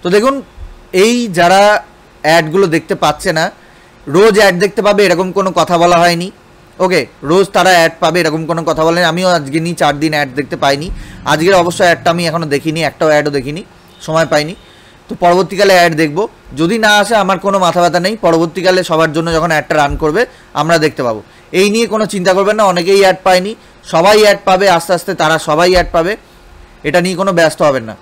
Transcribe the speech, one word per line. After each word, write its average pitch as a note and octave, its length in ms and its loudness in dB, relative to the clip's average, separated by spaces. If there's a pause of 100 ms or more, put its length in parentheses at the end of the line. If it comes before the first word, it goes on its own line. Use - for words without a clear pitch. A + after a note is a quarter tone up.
তো F3 40 -2
দেখুন, A#3+ 320 0 (640)
এই A#3+ 240 0 (100)
যারা G3 440 4 (400)
অ্যাডগুলো E3 440 2
দেখতে E3 280 -4
পাচ্ছে E3 380 -2
না, D#3+ 180 -2 (560)
রোজ G3 320 4
অ্যাড G3 200 4
দেখতে F#3+ 240 -2
পাবে G3+ 240 2
এরকম F3+ 260 0
কোনো F#3+ 260 -2
কথা E3+ 200 0
বলা F3 240 4
হয়নি। F3 280 0 (480)
ওকে, F3+ 280 -2 (160)
রোজ F3 240 2 (100)
তারা F#3 140 4
অ্যাড E3 300 4
পাবে E3+ 200 0
এরকম D#3+ 260 -2
কোনো E3 180 -6
কথা D#3+ 200 -2
বলেনি। E3+ 200 0
আমিও F3 240 -2
আজকে D#3 320 -2
নিয়ে E3 140 -6
চার D3 280 -2
দিন D#3 100 -2
অ্যাড D3 220 -2
দেখতে D3 220 -8
পাইনি। C#3+ 340 -2 (340)
আজকের D#3 300 2
অবশ্য F3 280 0
অ্যাডটা E3+ 280 2
আমি E3+ 160 -2
এখনও D#3+ 200 -4
দেখিনি, D3+ 360 -4
একটাও D#3 260 -2
অ্যাডও D3 220 2
দেখিনি, C#3+ 320 -6 (440)
সময় D#3+ 200 0
পাইনি। D3+ 280 -4 (540)
তো - 40 -10 (120)
পরবর্তীকালে F#3 500 2
অ্যাড F3 200 4
দেখব, D3+ 240 -2 (420)
যদি F3+ 180 0
না G#3 200 2
আসে G#3 160 0
আমার F#3+ 240 0
কোনো G3 200 -2
মাথা F3 220 0
ব্যথা F3 200 2
নেই। G3+ 160 -4
পরবর্তীকালে F3 680 0
সবার D#3+ 280 0
জন্য E3 240 -2
যখন D#3+ 140 -2
অ্যাডটা D#3 240 -2
run D3 220 0
করবে D#3+ 300 -2 (280)
আমরা D#3+ 240 0
দেখতে D3+ 240 -2
পাবো, A2+ 180 -4 (320)
এই F#3+ 180 2
নিয়ে A3+ 160 0
কোনো G#3+ 200 -2
চিন্তা F#3 280 -2
করবেন G3 220 0
না। A3 80 2
অনেকেই F#3 360 2
অ্যাড F#3 260 2
পায়নি, F#3 260 0 (320)
সবাই G3+ 380 2
অ্যাড G3+ 220 4
পাবে F#3+ 220 2 (100)
আস্তে E3 160 -2
আস্তে, F3+ 220 -4
তারা D#3+ 240 0
সবাই E3 340 0
অ্যাড F3 200 0
পাবে, F3 240 -2 (720)
এটা E3+ 120 2
নিয়ে F3 160 -4
কোনো F#3+ 160 -2
ব্যস্ত E3 300 0
হবেন C3 220 0
না। A2 180 -14